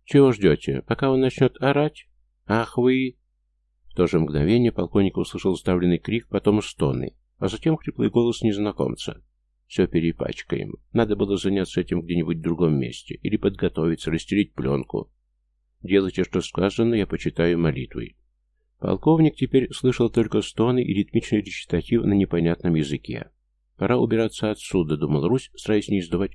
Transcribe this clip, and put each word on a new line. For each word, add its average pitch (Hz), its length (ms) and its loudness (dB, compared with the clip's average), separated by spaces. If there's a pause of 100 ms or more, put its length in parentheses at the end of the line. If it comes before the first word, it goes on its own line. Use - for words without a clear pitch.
чего 139 280 6
ждете, 78 540 2
пока 135 240 0
он 131 100 2
начнет 131 420 2
орать? 143 460 0 (380)
Ах 113 300 -2
вы!» 127 400 2 (720)
В - 40 -20
то 90 120 2
же 85 120 0
мгновение 82 540 2
полковник 92 440 0
услышал 90 400 -2
сдавленный 90 420 2
крик, - 300 -6
потом 104 340 2
стоны, - 540 -4 (220)
а 98 100 -2
затем 131 280 -2
хриплый 117 340 -4
голос 120 320 0
незнакомца. 101 800 -4 (480)
«Все 92 160 2
перепачкаем. - 880 -4 (180)
Надо 107 220 2
было 101 220 0
заняться 95 440 -2
этим 87 220 -4
где-нибудь 85 360 -2
в 82 40 -10
другом 82 340 0
месте. 62 460 -6
Или - 140 -2
подготовиться, 85 760 -2
расстелить 92 420 -2
пленку. 65 600 -6 (680)
Делайте, 95 440 0
что - 160 -2
сказано, 101 540 0
я 101 120 0
почитаю 85 520 -2
молитвой». 69 580 -4 (640)
Полковник 151 560 2
теперь 131 360 0
слышал 120 380 0
только 107 320 0
стоны 123 400 0
и 110 100 -4
ритмичный 104 480 0
речитатив - 600 -2
на 104 120 2
непонятном 85 600 0
языке. 71 560 -4 (460)
«Пора 123 200 0
убираться 113 540 0
отсюда», 82 480 -2
думал 76 280 -2
Русь, 127 280 -2
стараясь 104 340 -2
не 101 120 0
издавать 90 340 -4